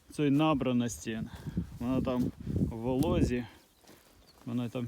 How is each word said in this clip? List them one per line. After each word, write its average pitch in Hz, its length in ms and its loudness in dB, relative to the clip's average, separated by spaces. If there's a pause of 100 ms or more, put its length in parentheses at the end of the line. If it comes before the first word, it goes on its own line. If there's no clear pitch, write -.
(120)
цієї 147 200 2
набраності. 123 880 2 (580)
Вона 127 220 0
там 127 300 0 (140)
в - 300 0
волозі. 127 680 2 (1000)
Вона 120 240 -2
там 120 180 -4